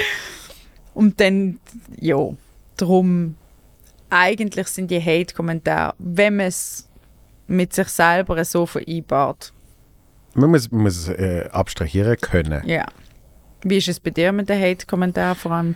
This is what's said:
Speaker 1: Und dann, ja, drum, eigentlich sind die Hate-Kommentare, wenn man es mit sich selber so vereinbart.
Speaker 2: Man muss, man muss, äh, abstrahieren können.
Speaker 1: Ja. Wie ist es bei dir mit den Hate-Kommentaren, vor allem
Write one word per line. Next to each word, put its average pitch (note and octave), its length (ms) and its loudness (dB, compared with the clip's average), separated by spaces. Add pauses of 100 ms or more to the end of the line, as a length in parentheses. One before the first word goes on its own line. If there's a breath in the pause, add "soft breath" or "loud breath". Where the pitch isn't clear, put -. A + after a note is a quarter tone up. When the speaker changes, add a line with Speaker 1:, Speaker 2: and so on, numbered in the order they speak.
(920 loud breath)
Speaker 1:
Und G#3+ 260 4
dann, G3 400 2 (400)
ja, D3+ 180 0 (600)
drum, F3+ 580 2 (760)
eigentlich G3 580 2
sind F#3 220 -6
die F3 120 0
Hate-Kommentare, E3 960 -2
wenn G3 400 2
man G3 80 0
es - 420 -8 (600)
mit F3+ 260 0
sich F#3+ 160 0
selber E3+ 560 2
so E3+ 200 0
vereinbart. D3 880 -4 (840)
Speaker 2:
Man C#3 180 6
muss, B2+ 200 4
man A2 120 2
muss, F2 260 0
äh, F2+ 420 -2
abstrahieren G2 680 0
können. D2+ 440 0
Speaker 1:
Ja. E3 200 -2 (800)
Wie F#3+ 140 2
ist F#3 120 0
es E3+ 100 -4
bei E3 120 -4
dir F3 200 2
mit G3+ 160 -2
den G3 140 0
Hate-Kommentaren, F3+ 760 0
vor E3+ 160 -6
allem E3+ 240 -2